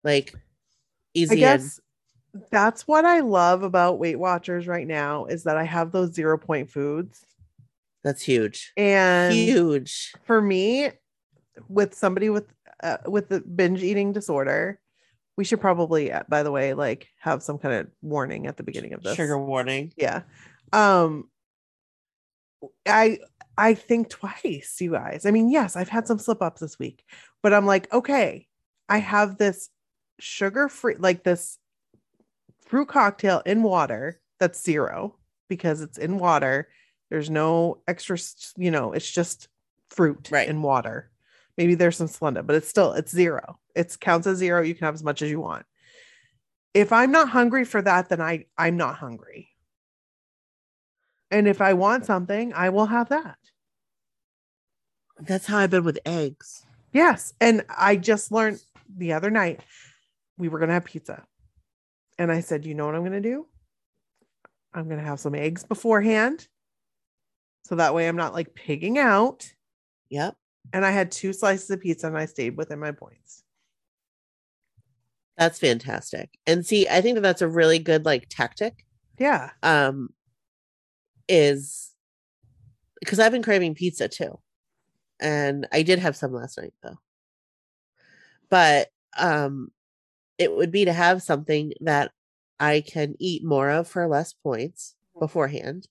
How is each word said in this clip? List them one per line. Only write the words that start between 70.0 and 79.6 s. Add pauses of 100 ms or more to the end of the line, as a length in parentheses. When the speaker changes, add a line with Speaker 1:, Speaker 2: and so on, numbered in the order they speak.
Speaker 1:
Yep. (360)
Speaker 2:
And
I
had
two
slices
of
pizza
and
I
stayed
within
my
points. (1900)
Speaker 1:
That's
fantastic. (100)
And
see,
I
think
that
that's
a
really
good,
like,
tactic. (340)
Speaker 2:
Yeah. (100)